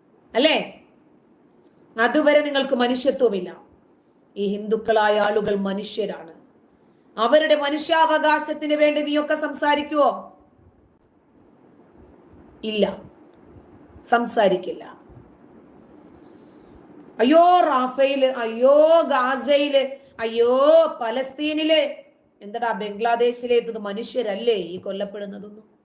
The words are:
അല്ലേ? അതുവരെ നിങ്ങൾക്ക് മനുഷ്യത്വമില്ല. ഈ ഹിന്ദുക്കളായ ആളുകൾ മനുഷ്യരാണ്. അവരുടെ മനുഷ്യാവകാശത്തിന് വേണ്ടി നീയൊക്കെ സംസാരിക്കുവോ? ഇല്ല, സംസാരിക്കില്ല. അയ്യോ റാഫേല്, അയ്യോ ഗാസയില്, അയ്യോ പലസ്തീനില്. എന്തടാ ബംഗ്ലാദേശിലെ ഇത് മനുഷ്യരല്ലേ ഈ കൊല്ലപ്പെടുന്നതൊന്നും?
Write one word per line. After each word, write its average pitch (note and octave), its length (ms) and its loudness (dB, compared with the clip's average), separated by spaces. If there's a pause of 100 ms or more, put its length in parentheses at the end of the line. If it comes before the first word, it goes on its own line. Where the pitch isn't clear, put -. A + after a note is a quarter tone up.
(360)
അല്ലേ? C4 500 0 (1160)
അതുവരെ D4 400 4
നിങ്ങൾക്ക് C4+ 340 -2
മനുഷ്യത്വമില്ല. A#3+ 960 -2 (640)
ഈ G3+ 120 -4
ഹിന്ദുക്കളായ G#3+ 720 0
ആളുകൾ G#3 360 0
മനുഷ്യരാണ്. G3 800 -8 (840)
അവരുടെ D4+ 360 4
മനുഷ്യാവകാശത്തിന് D4+ 1160 0
വേണ്ടി D4 280 2
നീയൊക്കെ D4 340 -2
സംസാരിക്കുവോ? D4 1040 -2 (2250)
ഇല്ല, G#3+ 380 -2 (1040)
സംസാരിക്കില്ല. G#3 960 -2 (2250)
അയ്യോ E4+ 400 6
റാഫേല്, C4+ 640 0
അയ്യോ C4 760 4
ഗാസയില്, C4+ 960 0 (240)
അയ്യോ A#3 380 0 (420)
പലസ്തീനില്. D4+ 1000 -2 (380)
എന്തടാ A3+ 300 -6
ബംഗ്ലാദേശിലെ A#3 840 -2
ഇത് A3+ 220 -2
മനുഷ്യരല്ലേ G#3+ 800 -4
ഈ F3+ 240 -8
കൊല്ലപ്പെടുന്നതൊന്നും? G3+ 840 -12 (220)